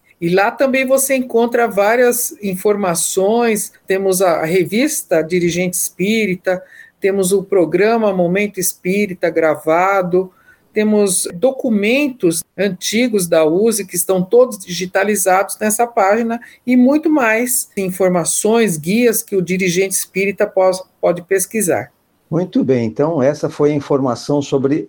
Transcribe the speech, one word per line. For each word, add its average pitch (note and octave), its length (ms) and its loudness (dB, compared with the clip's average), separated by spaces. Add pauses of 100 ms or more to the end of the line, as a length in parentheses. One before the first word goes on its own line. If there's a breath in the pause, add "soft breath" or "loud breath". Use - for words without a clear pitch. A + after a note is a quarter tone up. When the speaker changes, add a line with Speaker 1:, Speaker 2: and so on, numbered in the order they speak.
(180 soft breath)
Speaker 1:
E E3+ 120 -2
lá G3 200 2
também C4 360 0
você C4+ 280 0
encontra A#3 540 0
várias A#3 760 0
informações, G3+ 1300 -2 (160 soft breath)
temos F#3+ 360 0
a D#3+ 240 2
revista F#3 760 0
Dirigente F3 540 -2
Espírita, F#3 840 -2 (360 loud breath)
temos F#3+ 340 0
o G3 100 2
programa G3 720 2
Momento F#3 440 0
Espírita F#3 680 -2
gravado, F3 1040 0 (400 soft breath)
temos G#3 640 0
documentos A#3+ 1080 0 (140)
antigos G#3 680 -2
da E3 180 4
use G3+ 420 0
que - 80 -14
estão F#3 280 0
todos A#3+ 360 2
digitalizados F#3+ 1000 -2
nessa G#3+ 260 0
página A#3 540 0 (260 loud breath)
e B3 120 4
muito D4+ 320 4
mais A#3+ 680 0
informações, F#3 1040 0
guias G#3+ 440 0
que - 140 -4
o F#3 60 0
dirigente F#3 540 -2
espírita G3 500 -2
pos-, F#3 360 0 (160)
pode E3+ 240 0
pesquisar. F#3 680 -2 (380)
Speaker 2:
Muito F3+ 340 0
bem, A#2+ 220 2
então D3 360 0
essa D3 280 0
foi D3 200 0
a D3+ 40 0
informação C#3 680 -2
sobre C#3 480 -2